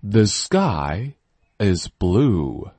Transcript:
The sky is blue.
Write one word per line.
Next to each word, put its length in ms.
The 240
sky 880
is 300
blue. 800